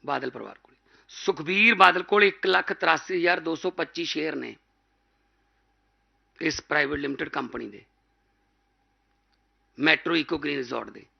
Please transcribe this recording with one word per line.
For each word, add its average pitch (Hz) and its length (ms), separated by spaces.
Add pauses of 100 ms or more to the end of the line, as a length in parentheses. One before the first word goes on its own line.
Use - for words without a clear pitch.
बादल 135 240
परिवार 113 340
को। - 40 (420)
ਸੁਖਬੀਰ 196 640
ਬਾਦਲ 185 280
ਕੋਲ 208 200
ਇੱਕ 196 240
ਲੱਖ 185 260
ਤਰਾਸੀ 170 440
ਹਜ਼ਾਰ 175 220
ਦੋ 165 160
ਸੌ 180 160
ਪੱਚੀ 170 340
ਸ਼ੇਅਰ 156 300
ਨੇ 123 200 (1900)
ਇਸ 160 200
ਪ੍ਰਾਈਵੇਟ 147 380
ਲਿਮਟਿਡ 143 300
ਕੰਪਨੀ 120 400
ਦੇ, 104 160 (1900)
ਮੈਟਰੋ 160 360
ਈਕੋ 160 220
ਗ੍ਰੀਨ 147 200
ਰਿਜ਼ੋਰਟ 120 320
ਦੇ। - 160 (140)